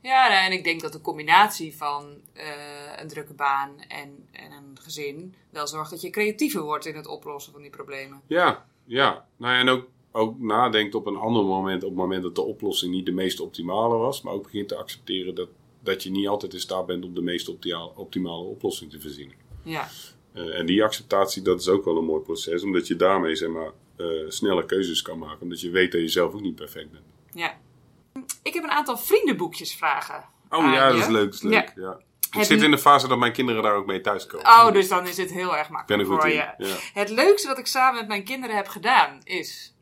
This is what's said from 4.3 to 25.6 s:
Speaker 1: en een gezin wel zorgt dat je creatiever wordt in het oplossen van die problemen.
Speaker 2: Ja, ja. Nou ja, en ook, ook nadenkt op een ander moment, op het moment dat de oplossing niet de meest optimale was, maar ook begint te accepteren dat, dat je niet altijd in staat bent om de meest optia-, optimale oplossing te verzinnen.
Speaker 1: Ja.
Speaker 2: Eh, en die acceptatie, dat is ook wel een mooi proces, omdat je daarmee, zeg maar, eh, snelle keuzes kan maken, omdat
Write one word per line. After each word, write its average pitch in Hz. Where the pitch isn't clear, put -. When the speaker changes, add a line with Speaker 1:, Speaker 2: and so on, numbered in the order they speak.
Speaker 1:
en -
een 139
gezin 151
wel 151
zorgt 156
dat 170
je 170
creatiever 208
wordt 151
in 151
het 151
oplossen 147
van 143
die 143
problemen. 139
Speaker 2:
Ja, 160
ja. 123
Nou 120
ja, 123
en 127
ook, 127
ook 113
nadenkt 110
op 104
een 98
ander 110
moment, 95
op 98
het 92
moment 92
dat 87
de 95
oplossing 95
niet 92
de 90
meest 92
optimale 104
was, 127
maar 90
ook 101
begint 101
te 104
accepteren 92
dat, 87
dat 92
je 95
niet 98
altijd 101
in 92
staat 92
bent 90
om 90
de 87
meest 87
optia-, 85
optimale 90
oplossing 90
te 76
verzinnen. 71
Speaker 1:
Ja. 160
Speaker 2:
Eh, 85
en 85
die 101
acceptatie, 98
dat 90
is 90
ook 95
wel 82
een 82
mooi 80
proces, 82
omdat 92
je 85
daarmee, 90
zeg 82
maar, 80
eh, 85
snelle 90
keuzes 90
kan 82
maken, 78
omdat 87